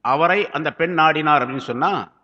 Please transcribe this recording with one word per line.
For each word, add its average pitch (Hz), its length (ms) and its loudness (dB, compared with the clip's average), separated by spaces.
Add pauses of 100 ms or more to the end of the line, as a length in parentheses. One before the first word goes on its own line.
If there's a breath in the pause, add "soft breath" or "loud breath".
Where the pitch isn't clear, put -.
அவரை 170 500 0
அந்த 151 220 -4
பெண் 170 260 -2
நாடினார் 151 440 4
அப்படின்னு 127 140 -6
சொன்னா 131 560 -4 (120)